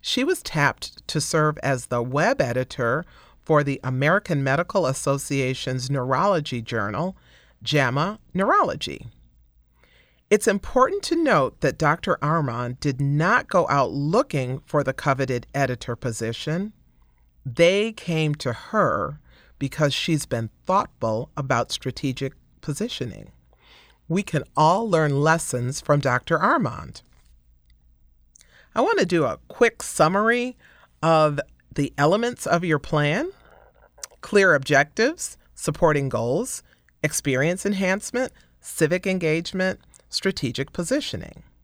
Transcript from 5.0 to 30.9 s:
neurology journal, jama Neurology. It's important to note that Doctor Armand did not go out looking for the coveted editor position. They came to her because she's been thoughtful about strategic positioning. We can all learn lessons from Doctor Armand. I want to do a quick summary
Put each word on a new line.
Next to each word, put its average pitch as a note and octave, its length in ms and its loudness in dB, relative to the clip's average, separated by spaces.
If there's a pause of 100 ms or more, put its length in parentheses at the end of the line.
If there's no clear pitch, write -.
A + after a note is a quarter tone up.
neurology C#3+ 720 0
journal, A2 560 -4 (460)
jama D3 560 0 (160)
Neurology. A#3+ 720 0 (1200)
It's G#3 160 2
important B3+ 580 2
to E4+ 120 0
note G#3 460 2
that C3+ 160 0
Doctor E3 440 0
Armand B2+ 580 -2
did C#3 200 -2
not D3+ 480 2
go F3 220 2
out C3+ 200 2
looking C#3 760 0
for D3 180 0
the C3 80 -2
coveted C3 640 -2
editor B2+ 420 -2
position. C#3 760 -6 (720)
They F#3 460 4
came D#3+ 440 -2
to B2+ 160 -4
her A2+ 680 -2 (380)
because C#3+ 360 -2
she's - 320 -2
been A2+ 240 -4 (160)
thoughtful A#2+ 680 -2
about C3 380 -2
strategic C3 640 -6 (260)
positioning. C#3+ 720 -6 (720)
We F#3 160 0
can D#3 220 -2 (100)
all F3+ 340 4
learn D3+ 340 2
lessons D3 580 0
from C#3+ 200 2
Doctor C#3 380 0
Armand. E3 640 -2 (1700)
I A3+ 80 2
want G4+ 160 2
to A3 80 2
do E3+ 180 2
a A2 140 -2 (100)
quick - 340 2
summary A3 760 2 (440)